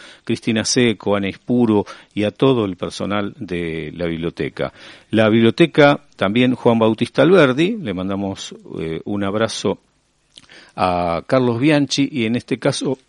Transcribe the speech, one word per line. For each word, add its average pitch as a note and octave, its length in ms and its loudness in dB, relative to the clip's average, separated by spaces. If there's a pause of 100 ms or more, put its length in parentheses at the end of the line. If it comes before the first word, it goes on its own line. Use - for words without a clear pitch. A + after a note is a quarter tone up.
(260)
Cristina A2+ 400 -2
Seco, A2 500 0
Ana G2 140 -4
Ispuro A2 560 0 (280)
y G2+ 100 -2
a G#2 80 0
todo C3 340 2
el F#2 100 -6
personal G2 640 -6
de E2+ 560 -6
la F2 100 -6
biblioteca. D#2+ 680 -6 (380)
La A2 180 4
biblioteca C#3+ 720 4 (160)
también B2 380 0
Juan A#2 220 2
Bautista A2+ 440 2
Alberdi, D#3+ 560 4
le B2 160 -6
mandamos, G2 600 -6 (260)
eh, D#2+ 260 -6
un G2+ 180 -4
abrazo G#2+ 560 -2 (960)
a F2 500 -2
Carlos B2 340 0
Bianchi C#3 520 2
y B2 140 -4
en A2+ 100 -2
este A#2+ 240 -6
caso, C#3+ 380 -2 (100)